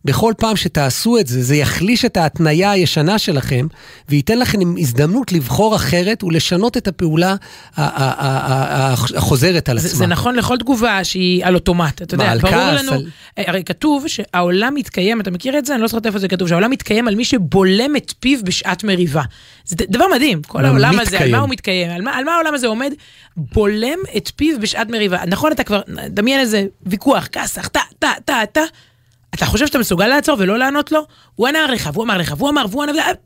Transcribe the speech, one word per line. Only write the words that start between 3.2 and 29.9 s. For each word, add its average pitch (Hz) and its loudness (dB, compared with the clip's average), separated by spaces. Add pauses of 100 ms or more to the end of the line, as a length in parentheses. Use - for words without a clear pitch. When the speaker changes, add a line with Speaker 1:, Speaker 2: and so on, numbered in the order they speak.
Speaker 1:
וייתן 147 2
לכם 240 0 (180)
הזדמנות 160 0
לבחור 175 2
אחרת 175 0
ולשנות 175 0
את 214 -4
הפעולה 170 0
ה-, 196 0 (400)
ה-, 151 -2
ה-, 135 0
ה-, 135 0
ה-, 120 -2
החוזרת 156 2
על 117 0
Speaker 2:
זה, 160 -2
Speaker 1:
עצמה. - -4
Speaker 2:
זה 185 2
נכון 233 0
לכל 247 0
תגובה 226 0
שהיא 180 0
על 185 4
אוטומט, 170 0
אתה - -6
Speaker 1:
מה, 131 2
Speaker 2:
יודע, - 2
Speaker 1:
על 117 2
Speaker 2:
ברור - 4
Speaker 1:
כעס, - 2
Speaker 2:
לנו, 269 -4
Speaker 1:
על - -2 (320)
Speaker 2:
אה, 208 -4
הרי 185 -2
כתוב 285 -2
שהעולם 190 0
מתקיים, 214 -2
אתה 185 -4
מכיר 254 -4
את 262 -2
זה? 285 -2
אני 226 0
לא 226 2
זוכרת 220 -4
איפה 208 -2
זה 190 -2
כתוב, 180 -2
שהעולם 185 2
מתקיים 233 0
על 202 0
מי 233 0
שבולם 196 2
את - -4
פיו 262 0
בשעת 185 -4
מריבה. 175 0 (420)
זה 170 -6
ד-, - -2
דבר 254 4 (100)
מדהים, 240 2
כל - -8
Speaker 1:
על 131 2
מי 135 6
Speaker 2:
העולם 135 4
הזה, 214 0
על 185 -2
Speaker 1:
מתקיים? 139 2
Speaker 2:
מה - 2
הוא 269 0
מתקיים? 185 -2
על 175 -6
מה, 254 -4
על 262 -4
מה 320 -2
העולם 320 0
הזה 247 -2
עומד? 254 -2 (440)
בולם 214 -2 (180)
את - -6
פיו 294 0
בשעת 214 -4
מריבה. 208 -2 (100)
נכון, 285 0
אתה 277 -2
כבר, 202 -2 (280)
דמיין 240 0
איזה 214 0 (200)
ויכוח, 202 0
כעס, - -6 (100)
טה, 294 -2 (180)
טה, 294 0 (140)
טה, 262 0 (100)
טה. 311 2 (720)
אתה 165 -2
חושב 202 0
שאתה 269 0
מסוגל 196 0